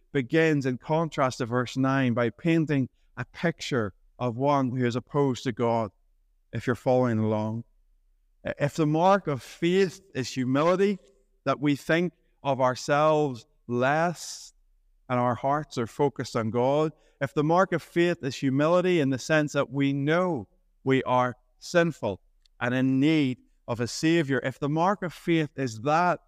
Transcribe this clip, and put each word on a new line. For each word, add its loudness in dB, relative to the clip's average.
begins, 2
in 0
contrast -2
to -4
verse -2
nine, 2
by 0
painting 0
a -10
picture -4
of -4
one 2
who -2
is 0
opposed -2
to -2
God, 0
if -6
you're 0
following 2
along. -2
If -4
the 0
mark 2
of -6
faith -2
is -4
humility, 0
that -2
we 0
think -2
of -2
ourselves 2
less -2
and -2
our 0
hearts -2
are -2
focused -2
on -2
God, 0
if -4
the 0
mark 2
of -2
faith 0
is -6
humility 2
in 0
the -2
sense 0
that -2
we 0
know -2
we 2
are 0
sinful 0
and -2
in 2
need 2
of -6
a 0
Savior, 0
if -6
the -4
mark 0
of -8
faith -2
is -6
that, 2